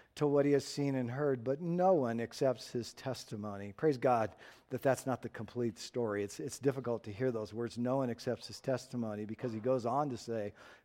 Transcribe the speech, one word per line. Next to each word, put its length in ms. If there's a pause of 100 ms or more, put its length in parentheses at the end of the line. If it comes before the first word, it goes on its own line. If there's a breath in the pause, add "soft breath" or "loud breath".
(140 loud breath)
to 120
what 200
he 60
has 120
seen 300
and 160
heard, 340
but 160
no 320
one 280
accepts 500
his 240
testimony." 840
Praise 220
God 360 (360 loud breath)
that 100
that's 260
not 140
the 80
complete 500
story. 460
It's, 160
it's 180
difficult 460
to 80
hear 180
those 220
words, 240
"No 220
one 100
accepts 380
his 140
testimony," 680
because 260
he 80
goes 240
on 240
to 80
say, 380 (300 loud breath)